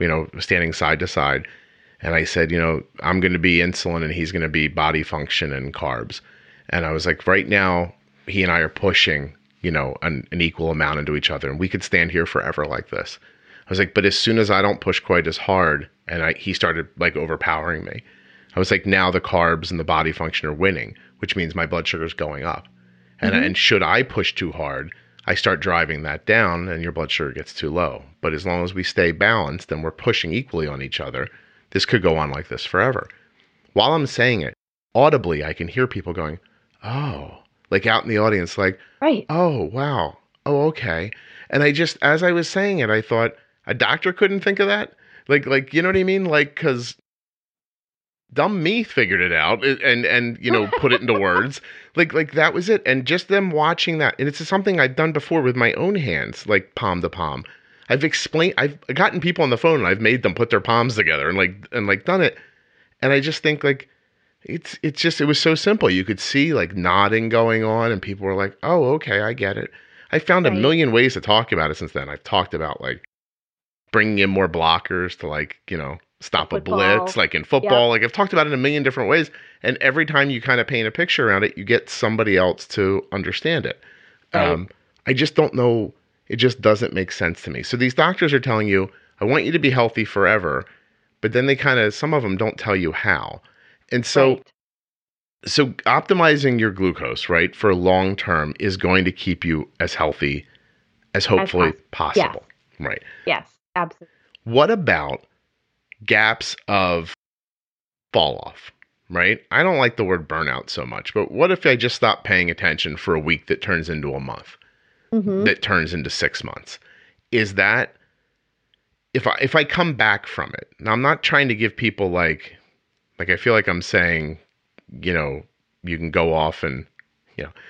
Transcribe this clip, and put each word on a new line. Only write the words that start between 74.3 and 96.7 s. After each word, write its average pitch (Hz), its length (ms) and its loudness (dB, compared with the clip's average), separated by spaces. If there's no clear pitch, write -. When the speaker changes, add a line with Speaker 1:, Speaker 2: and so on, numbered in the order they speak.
Speaker 1:
more 95 180 2
blockers 85 680 0
to, - 100 -10
like, 76 280 -6
you 90 80 -6
know, 76 220 -8
stop 78 320 -4
a 85 40 0
Speaker 2:
Football. 95 440 2
Speaker 1:
blitz, - 160 -4
like, 87 180 2
in 80 100 -4
football. 123 420 4
Speaker 2:
Yep. 120 40 4
Speaker 1:
Like, 113 140 2
I've 117 80 0
talked 202 200 0
about 160 140 4
it 151 60 -4
in - 20 0
a 127 80 0
million 143 200 0
different 127 280 0
ways. 156 200 2
And 127 180 0
every 143 260 2
time 143 240 2
you 120 100 -4
kinda 120 240 2
paint 117 240 -2
a - 20 -6
picture 151 380 0
around 98 160 4
it, - 140 -2
you 98 60 -10
get 110 260 2
somebody 110 460 0
else 90 320 2
to 98 440 0
understand 156 540 -4
it. - 140 -10
Speaker 2:
Right. - 140 2
Speaker 1:
Um, 85 200 -2
I 131 80 2
just 143 200 0
don't 151 200 2
know. 117 380 2
It 127 80 -6
just 120 240 2
doesn't 107 320 2
make 92 200 -4
sense 85 300 -4
to - 80 -12
me. 62 120 -8
So - 140 -6
these 127 180 0
doctors 170 380 2
are 135 80 4
telling 110 280 0
you, 95 220 2
"I 98 40 -2
want 123 200 2
you 135 80 -2
to 165 60 2
be 143 120 4
healthy 117 340 2
forever," 92 600 2
but 110 120 -2
then 123 140 2
they 135 100 4
kinda, 127 360 2
some 156 220 -4
of 143 80 2
them 95 140 -2
don't 107 220 -2
tell 104 180 0
you 82 160 0
how. 80 480 -2
And 123 160 -2
so, 135 220 4
Speaker 2:
Right. - 240 -2
Speaker 1:
so 147 220 0
optimizing 147 720 2
your 110 120 2